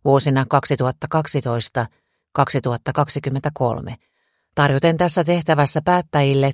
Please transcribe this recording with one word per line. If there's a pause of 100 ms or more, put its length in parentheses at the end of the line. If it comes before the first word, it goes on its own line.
vuosina
kaksituhattakaksitoista (460)
kaksituhattakaksikymmentäkolme, (600)
tarjoten
tässä
tehtävässä
päättäjille